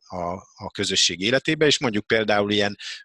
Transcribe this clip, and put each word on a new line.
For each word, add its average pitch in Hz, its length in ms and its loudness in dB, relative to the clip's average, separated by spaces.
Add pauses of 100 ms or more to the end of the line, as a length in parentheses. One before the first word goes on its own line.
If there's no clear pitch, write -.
a, 87 240 -6 (240)
a 98 180 -12
közösség 95 460 0
életébe, 135 460 2
és 147 140 4
mondjuk 107 280 -2
például 104 440 2
ilyen 104 260 0 (280)